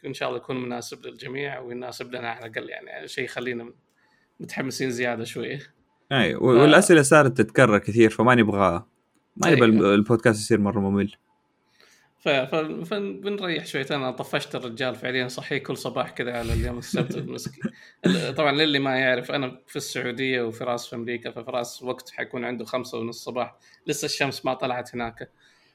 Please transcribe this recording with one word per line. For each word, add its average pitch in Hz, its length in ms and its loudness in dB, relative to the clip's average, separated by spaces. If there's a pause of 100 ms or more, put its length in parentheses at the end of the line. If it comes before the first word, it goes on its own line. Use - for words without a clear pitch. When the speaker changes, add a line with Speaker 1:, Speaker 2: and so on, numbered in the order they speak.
Speaker 1:
إن 135 80 -8
شاء 131 160 -6
الله 123 100 -6
يكون 131 220 -8
مناسب 123 440 -10
للجميع 131 540 -12
ويناسب 123 560 -12
لنا 117 140 -8
على 117 160 -10
الأقل، 113 240 -10
يعني، 143 380 -14
شيء - 160 -8
يخلينا 120 500 -10 (680)
متحمسين 135 520 -6
زيادة 120 320 -4
شوية. 127 360 -8 (520)
Speaker 2:
أي، 107 240 2
و-، - 40 -6
Speaker 1:
ف-، - 40 -2
Speaker 2:
والأسئلة 151 580 10
صارت 139 360 6
تتكرر 110 400 6
كثير، 110 320 6
فما 120 260 4
نبغى، 101 500 2 (520)
ما 170 140 2
نبغى 127 140 6
Speaker 1:
أيوة. - 0 -
Speaker 2:
ال-، 101 280 6
البودكاست 107 460 4
يصير 107 200 2
مرة 101 200 0
ممل. 98 320 0 (1080)
Speaker 1:
ف-، - 100 -4
ف-، 135 260 0 (340)
فبنريح 196 760 -6
شويتين. 143 320 -4
أنا 131 140 -4
طفشت 143 440 -6
الرجال 123 400 -6
فعليًا، 127 320 -4
صحيح، 139 360 -6
كل 127 140 -8
صباح 123 320 -6
كذا 120 280 -8
على 113 160 -4
اليوم 117 240 -4
السبت - 380 -6
المسكين. 123 480 -12 (220)
<laughs> - 200 -6
ال-، 165 300 0
طبعًا 147 160 2
للي 147 280 2
ما 135 180 0
يعرف، 127 340 0
أنا 131 360 -4
في - 80 -14
السعودية 127 680 -4
وفراس 120 460 -6
في 131 80 -14
أمريكا، 120 360 -8
ففراس 123 520 -8
وقت 127 260 -8
حيكون 123 360 -8
عنده 120 200 -8
خمسة 120 320 -8
ونص 117 260 -8
صباح، 120 320 -6 (320)
لسه 147 180 -4
الشمس 143 400 -4
ما 131 80 0
طلعت 123 420 -6
هناك، 117 340 -10 (440)